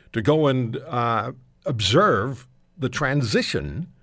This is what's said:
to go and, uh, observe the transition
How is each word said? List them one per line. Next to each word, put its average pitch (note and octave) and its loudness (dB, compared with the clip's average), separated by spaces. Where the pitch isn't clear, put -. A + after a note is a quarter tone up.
to A#2 -2
go D3+ 4
and, B2+ 0
uh, A#2 -2
observe B2 2
the B2+ -2
transition C3 -2